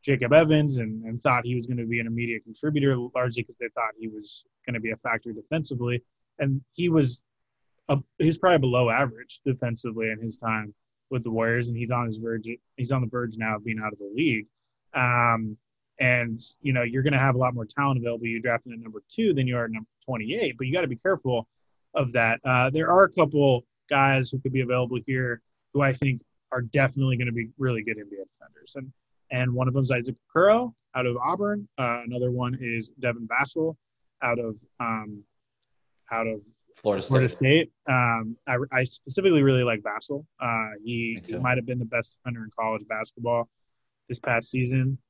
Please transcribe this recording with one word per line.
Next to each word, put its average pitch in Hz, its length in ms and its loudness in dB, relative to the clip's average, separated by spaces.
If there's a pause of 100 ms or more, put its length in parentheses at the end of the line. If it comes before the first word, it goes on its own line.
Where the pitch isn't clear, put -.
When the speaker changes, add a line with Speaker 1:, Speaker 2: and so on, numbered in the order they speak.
Speaker 1:
Jacob 123 300 0
Evans 151 460 6
and, 110 260 -4
and 117 180 -8
thought 123 220 4
he 123 100 -2
was 120 120 -4
gonna 120 200 -4
be 117 140 -2
an 113 60 -4
immediate 117 380 -4
contributor, 139 520 0 (180)
largely 123 280 -2
'cause - 180 -12
they 120 140 -4
thought 113 240 -2
he 113 100 -8
was 107 360 -14 (220)
gonna 120 140 -4
be 110 100 -4
a 110 60 -4
factor 117 360 -6
defensively. 120 720 -4 (360)
And 135 240 0 (100)
he 175 160 -2
was 143 340 2 (680)
a, 139 100 2 (200)
he 156 80 4
was 160 120 2
probably 180 200 6
below 127 300 4
average 120 560 -2
defensively 117 640 -4
in 107 100 -6
his 113 160 -8
time 110 380 -4 (360)
with 123 140 -4
the 117 60 -4
Warriors, 117 380 0
and 117 80 -4
he's 117 140 -4
on 120 160 0
his 110 120 -6
verge, 113 300 -6 (280)
he's 123 160 -4
on 131 80 0
the 117 80 -2
verge 120 280 -4
now 110 200 -2
of 107 80 -10
being 113 160 -6
out 107 120 -6
of 104 60 -16
the 101 160 -12
league. 120 320 0 (480)
Um, 120 600 2 (420)
and, 120 420 0 (220)
you 139 100 -2
know, 123 100 2
you're 123 200 -2
gonna 143 160 2
have 135 160 4
a 123 40 0
lot 127 140 0
more 117 140 -8
talent 139 320 0
available 117 280 -4
you 113 140 -4
draft 117 260 -2
in 120 60 -14
at 113 60 -12
number 110 300 -14
two 214 260 0
than 131 120 2
you 123 100 -2
are 120 80 0
at 113 60 -6
number 110 180 -8 (180)
twenty-eight, 127 500 -4
but 131 100 -6
you 127 60 -4
gotta 175 160 0
be 123 80 -6
careful 127 500 0 (480)
of 131 180 0
that. 117 320 2
Uh, 127 260 4
there 160 200 0
are 185 140 8
a - 60 2
couple 143 540 4 (240)
guys 135 420 4
who 135 80 -4
could 131 140 -4
be 131 80 0
available 123 440 0
here 127 380 -2 (320)
who 143 80 4
I 135 100 4
think 131 300 -2 (300)
are 127 100 -2
definitely 131 540 2
gonna 120 160 -2
be 113 260 -4
really 123 240 0
good 107 160 -6
N 104 100 -14
B 101 80 -14
A 98 80 -12
defenders. - 520 -20
And, 131 160 -12 (400)
and 127 200 0
one 127 160 0
of 123 60 -2
them 135 80 2
is 127 80 0
Isaac 123 240 -2 (200)
Okoro 220 380 6 (220)
out 127 120 0
of 120 100 0
Auburn. 202 600 -2
Uh, 120 280 -2
another 123 260 -2
one 123 300 -2
is 117 300 -4 (100)
Devin 120 280 -2
Vassell 147 480 -2 (460)
out 120 160 0
of, 113 180 -6 (220)
um, 110 460 -6 (840)
out 113 160 -2
of 110 140 -6 (360)
Speaker 2:
Florida 98 300 -2
Speaker 1:
Florida 131 220 4
Speaker 2:
State. - 100 -8
Speaker 1:
State. 147 340 4 (160)
Um, 117 480 2 (100)
I, 127 100 -2 (160)
I 127 120 2
specifically 165 580 2
really 131 220 4
like 113 180 0
Vassell. 113 420 -8 (160)
Uh, 113 300 -2 (120)
he, 117 340 -4
Speaker 2:
Me 95 80 -14
Speaker 1:
he 113 80 -12
Speaker 2:
too. 120 80 -6
Speaker 1:
might 127 180 2
have 117 80 -6
been 123 120 -4
the 120 60 -4
best 117 320 -6
defender 120 280 -10
in 107 140 -14
college 110 300 -4
basketball 117 600 -4 (600)
this 123 100 -8
past 117 320 -2
season. 131 480 0 (100)